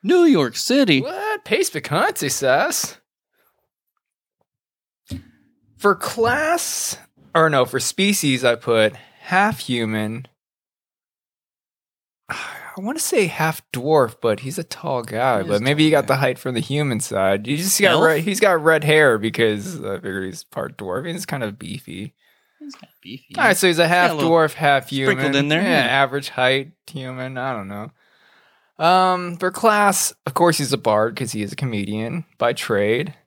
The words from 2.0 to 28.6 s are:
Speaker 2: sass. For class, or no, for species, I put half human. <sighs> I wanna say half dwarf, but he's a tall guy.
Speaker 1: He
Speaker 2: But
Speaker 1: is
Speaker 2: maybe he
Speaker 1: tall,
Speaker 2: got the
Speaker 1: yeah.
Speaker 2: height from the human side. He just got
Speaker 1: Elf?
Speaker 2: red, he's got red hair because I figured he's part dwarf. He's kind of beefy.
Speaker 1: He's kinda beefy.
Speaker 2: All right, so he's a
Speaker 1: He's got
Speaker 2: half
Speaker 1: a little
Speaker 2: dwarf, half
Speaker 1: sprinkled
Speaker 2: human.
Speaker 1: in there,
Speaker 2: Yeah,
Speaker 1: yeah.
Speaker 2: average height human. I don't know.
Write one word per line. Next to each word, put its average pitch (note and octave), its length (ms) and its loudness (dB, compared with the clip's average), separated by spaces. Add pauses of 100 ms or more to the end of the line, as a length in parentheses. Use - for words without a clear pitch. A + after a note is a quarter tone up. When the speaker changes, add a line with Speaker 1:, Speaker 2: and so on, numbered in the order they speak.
Speaker 2:
sass. C#3 680 0 (2750)
For G3+ 180 2
class, D4 1000 -2 (380)
or D#3+ 140 6
no, C3+ 160 4
for B2+ 140 -4
species, D#3 640 0
I A#2+ 120 4
put A2 400 2 (260)
half G3+ 380 0
human. A2+ 720 -4
<sighs> - 2000 -20
I - 520 -12
wanna B3+ 180 -6
say A3+ 280 0
half D#3 340 -2 (100)
dwarf, C3 500 2
but G#2+ 200 0
he's A#2+ 160 -8
a - 60 -8
tall - 400 -6
guy. A2+ 400 0
Speaker 1:
He F#2+ 40 -6
Speaker 2:
But G2+ 80 0
Speaker 1:
is G#2 60 0
Speaker 2:
maybe D3 240 2
he D#3 60 4
Speaker 1:
tall, D3+ 100 4
Speaker 2:
got - 60 -4
the C3+ 80 2
Speaker 1:
yeah. C3+ 40 -4
Speaker 2:
height C3 200 0
from B2+ 160 -6
the A2+ 60 0
human C#3 380 -2
side. G2+ 460 0
He C#3+ 120 -4
just F#3+ 220 -2
got G3 120 4
Speaker 1:
Elf? D#3+ 140 4
Speaker 2:
red, D#3+ 180 2
he's F#3 160 -4
got F3+ 240 4
red D#3 200 4
hair D3 340 6
because A2 640 -2
I G2 120 -6
figured F#2+ 300 -6
he's - 180 -12
part - 340 -10
dwarf. G2 340 -8
He's E3+ 140 -10
kind C3+ 180 -6
of G#2+ 160 -8
beefy. G#2+ 560 -14 (440)
Speaker 1:
He's D4 160 -18
kinda - 260 -20
beefy. - 360 -18
Speaker 2:
All - 60 0
right, G3+ 140 4
so F#3+ 100 2
he's E3+ 120 4
a E3+ 40 4
Speaker 1:
He's E3 60 2
got F3 60 4
Speaker 2:
half F3 160 4
Speaker 1:
a E3 40 -2
little D3+ 160 0
Speaker 2:
dwarf, D#3+ 220 4
half C#3+ 340 2
Speaker 1:
sprinkled C3+ 320 0
Speaker 2:
human. C#3 160 0
Speaker 1:
in C#3+ 120 2
there, D#3 140 0
Speaker 2:
Yeah, E3 240 2
Speaker 1:
yeah. A#2+ 60 0 (120)
Speaker 2:
average C#3 260 -4
height C3 420 0 (180)
human. C3 480 -10
I C3 160 -6
don't G2+ 140 -8
know. G2+ 240 -12 (920)